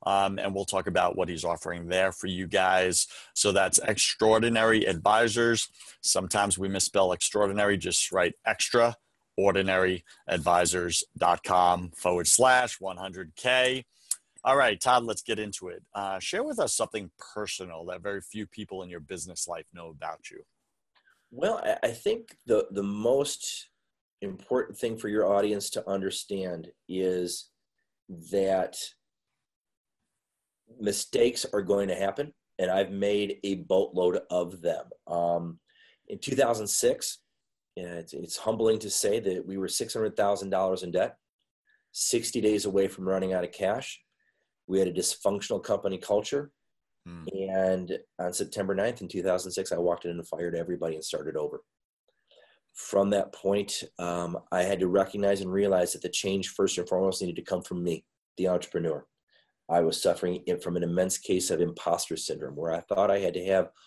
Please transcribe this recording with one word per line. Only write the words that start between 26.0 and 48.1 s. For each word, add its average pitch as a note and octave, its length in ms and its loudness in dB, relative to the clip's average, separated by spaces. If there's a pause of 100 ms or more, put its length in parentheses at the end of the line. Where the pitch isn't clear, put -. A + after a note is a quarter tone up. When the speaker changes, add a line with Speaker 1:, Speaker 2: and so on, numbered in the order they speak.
Speaker 2:
is F2+ 600 -2 (800)
that F#2+ 460 0 (2000)
mistakes A#2 760 0
are G#2 80 0
going G2+ 280 2
to F2+ 60 -2
happen, G2 380 -4 (240)
and F#2 140 0
I've F#2+ 180 2
made G2+ 540 0
a G2 140 0
boatload F2+ 640 2 (100)
of F2 280 -2
them. E2 260 -2 (200)
Um, E2+ 540 -2 (480)
in G2+ 100 -10
two B2+ 180 -6
thousand A#2 300 2
six, - 540 0 (580)
and F2+ 80 -8
it's, E2+ 280 -12
it's E2 240 -10
humbling A2 420 2
to G#2 100 -8
say G#2 300 0
that F#2 260 -2
we F#2+ 120 -8
were F#2+ 100 -2
six - 260 -4
hundred A2 240 -2
thousand G2+ 320 2
dollars F#2+ 320 2
in F2+ 80 -8
debt, F2+ 280 0 (720)
sixty - 500 -2
days G#2 240 2
away G2 220 2
from F#2 200 -8
running F#2+ 260 0
out F2+ 100 0
of F2 80 -6
cash. G#2 500 -4 (680)
We F#2+ 120 2
had F#2 80 4
a F2 60 -2
dysfunctional G2 680 -2
company G2 360 -2
culture. A2 540 -2 (540)
Speaker 1:
Hmm. E2+ 200 -16 (240)
Speaker 2:
And F#2 500 0 (200)